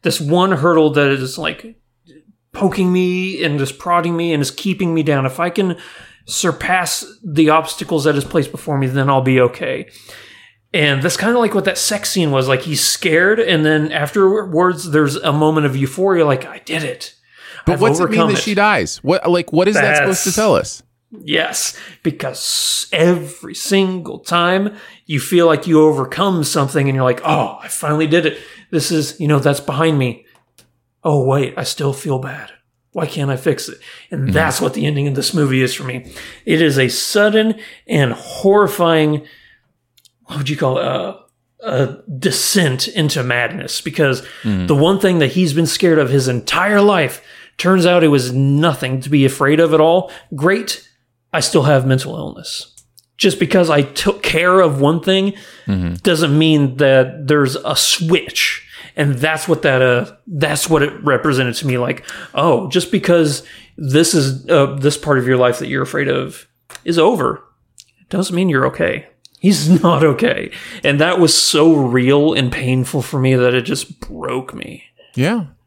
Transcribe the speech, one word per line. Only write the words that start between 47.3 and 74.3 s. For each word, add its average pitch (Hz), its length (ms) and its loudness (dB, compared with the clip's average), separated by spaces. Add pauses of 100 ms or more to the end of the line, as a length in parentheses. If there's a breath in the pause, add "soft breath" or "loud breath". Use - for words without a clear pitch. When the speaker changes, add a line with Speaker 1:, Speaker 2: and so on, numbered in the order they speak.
Speaker 1:
turns 180 300 2
out 175 180 6
it 160 40 6
was 127 240 2
nothing 139 680 0
to 143 80 -12
be 139 160 4
afraid 143 360 2
of 160 120 4
at 156 80 4
all. 175 300 2 (240 loud breath)
Great. 185 520 -2 (460)
I 160 80 -2
still 147 240 0
have 135 220 2
mental 131 300 -2
illness. - 540 -12 (460)
Just - 220 0
because 175 320 2
I 147 120 2
took - 400 -4
care 180 380 2
of 147 200 2
one 156 200 2
thing 190 340 0 (320 loud breath)
Speaker 2:
Mm-hmm. 90 360 -2
Speaker 1:
doesn't 156 360 2
mean 147 380 2
that 135 500 2
there's 139 300 2
a - 200 -6
switch. - 840 -2 (360 loud breath)
And 143 180 0
that's 156 340 -2
what 160 140 0
that, 131 200 2
uh, 123 300 2 (140)
that's 151 440 -2
what 147 120 4
it 143 100 -2 (100)
represented 131 540 0
to 147 100 -6
me. 127 120 0
Like, - 260 -4 (300 loud breath)
oh, 147 340 2
just 175 240 -2
because 165 500 2 (340 loud breath)
this 151 380 2
is, 135 340 0
uh, 139 300 2
this 143 200 0
part 143 200 0
of 123 80 -2
your 127 120 4
life 123 200 2
that - 100 -8
you're 135 140 -4
afraid 139 260 -4
of 131 380 -6 (380)
is 170 140 0
over, 165 440 2 (680)
doesn't 180 260 -4
mean 185 140 0
you're 135 160 2
okay. - 400 -4 (340)
He's 160 280 2
<laughs> 175 140 6
not 160 220 4
okay. - 480 0 (320 loud breath)
And 143 160 2
that 175 180 2
was 165 180 4
so 160 380 4
real 135 600 2
and 127 180 -2
painful 127 500 -2
for 143 160 -6
me 131 160 2
that 127 200 2
it 127 80 0
just - 380 -8
broke 127 540 -8